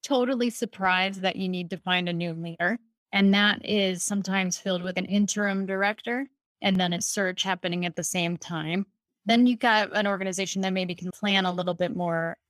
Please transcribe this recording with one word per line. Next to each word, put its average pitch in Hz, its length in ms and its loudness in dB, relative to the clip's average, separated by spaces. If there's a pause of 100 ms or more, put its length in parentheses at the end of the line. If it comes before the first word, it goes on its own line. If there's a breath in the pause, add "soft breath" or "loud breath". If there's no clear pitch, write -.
totally 247 480 2
surprised 190 720 0
that 185 140 0
you 190 120 -2
need 180 220 -4
to 190 80 -8
find 180 320 0
a - 20 -2
new 170 220 -2
leader. 170 440 -2 (320)
And 196 220 4
that 202 340 4
is 190 360 0
sometimes 190 560 -2
filled 180 240 -2
with 180 160 -4
an 185 80 -4
interim 202 580 0
director 208 640 -2 (340)
and 190 180 2
then 180 140 2
a 175 80 -2
search 190 420 -2
happening 180 440 -2
at 170 100 -6
the 175 80 -6
same 175 320 -2
time. 165 480 -4 (400)
Then 233 220 6
you 247 100 4
got 214 400 2
an 208 100 2
organization 190 540 -2
that 190 140 0
maybe 185 200 -2
can 180 160 -8
plan 196 360 2
a 180 60 0
little 180 220 -2
bit 175 220 -2
more 165 400 -2 (140)